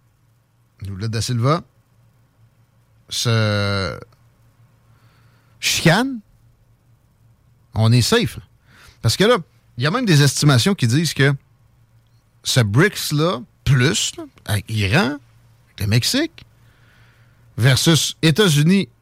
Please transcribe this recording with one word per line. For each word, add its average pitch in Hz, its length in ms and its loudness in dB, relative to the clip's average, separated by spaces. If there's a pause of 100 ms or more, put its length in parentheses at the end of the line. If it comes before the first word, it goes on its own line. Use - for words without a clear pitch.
(800)
Lula 98 260 -10
da 110 140 -6
Silva, 127 400 -2 (1500)
se 101 920 -4 (1600)
chicane, 233 600 0 (1500)
on 113 180 2
est 120 100 4
safe. 220 380 0 (640)
Parce - 160 -2
que 185 80 2
là, 240 120 4 (400)
il 120 60 -6
y 151 40 0
a 156 40 -2
même 254 140 -2
des 147 180 4
estimations 143 520 2
qui 123 120 -2
disent 143 260 -2
que 139 200 2 (1080)
ce - 180 0
brics 120 500 0
là 156 280 -2 (240)
plus, 139 540 0
là, 339 60 -12 (220)
avec 104 240 -4
Iran, 120 480 -2
avec - 640 -20
le 101 80 -6
Mexique, 240 580 -2 (1120)
versus 131 640 0
États-Unis 160 680 2 (120)